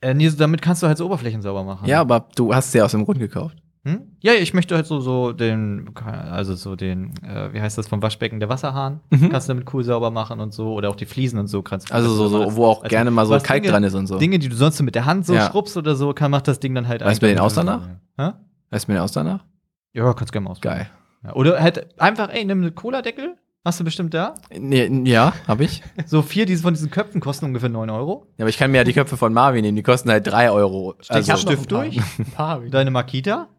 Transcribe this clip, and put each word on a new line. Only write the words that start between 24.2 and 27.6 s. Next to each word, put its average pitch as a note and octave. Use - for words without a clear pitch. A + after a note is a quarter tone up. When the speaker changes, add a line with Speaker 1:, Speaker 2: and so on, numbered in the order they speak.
Speaker 2:
Nee, C3
n-, B2+
ja, B2
hab A2
ich. -
Speaker 1:
<laughs> E3
So D#3
vier G3
diese, F3+
von F3
diesen D3+
Köpfen G3+
kosten C#3
ungefähr B2